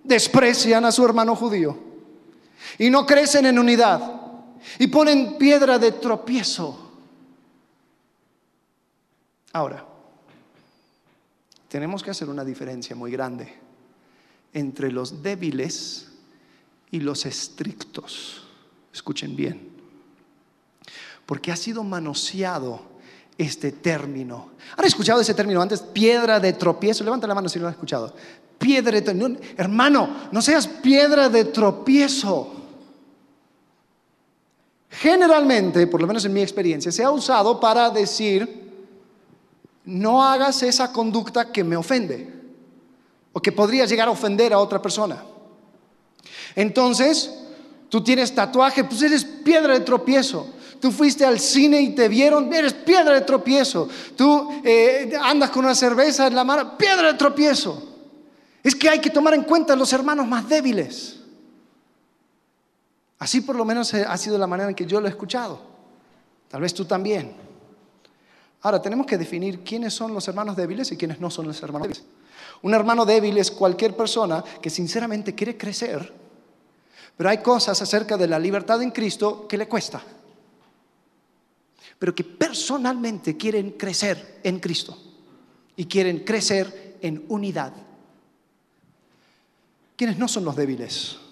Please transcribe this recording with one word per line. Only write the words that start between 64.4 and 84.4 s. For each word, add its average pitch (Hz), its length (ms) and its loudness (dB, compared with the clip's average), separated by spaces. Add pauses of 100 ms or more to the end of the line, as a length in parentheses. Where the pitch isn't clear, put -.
manera 190 220 -4
en 190 60 -6
que 175 100 -8
yo 196 140 -2
lo 208 80 -2
he - 40 -2
escuchado. 208 480 -10 (880)
Tal 135 140 -10
vez 175 120 -4
tú 185 120 -8
también. 202 480 -4 (1300)
Ahora, 196 200 0
tenemos 233 240 -4
que 220 120 -2
definir 180 460 -8
quiénes 226 300 -8
son 226 200 -8
los 196 140 -8
hermanos 202 280 -8
débiles 190 360 -6
y 160 60 -12
quiénes 160 220 -8
no 175 100 -8
son 160 180 -10
los 147 140 -12
hermanos 151 260 -8
débiles. - 180 -12 (580)
Un 196 100 0
hermano 226 320 2
débil 208 320 2
es 185 140 0
cualquier 196 440 0
persona 214 480 -2 (180)
que 165 80 -8
sinceramente 208 640 -6
quiere 226 220 -6
crecer, 202 560 -8 (1000)
pero 185 160 0
hay 214 80 0
cosas 220 420 0
acerca 208 340 -2
de 180 120 0
la 160 100 -2
libertad 196 460 -2
en 247 80 -6
Cristo 208 560 -4
que 208 100 -6
le 214 100 -6
cuesta, - 360 -8 (1900)
pero 185 160 -4
que 175 100 -8
personalmente 240 1120 -6
quieren 208 340 -4
crecer 190 720 -6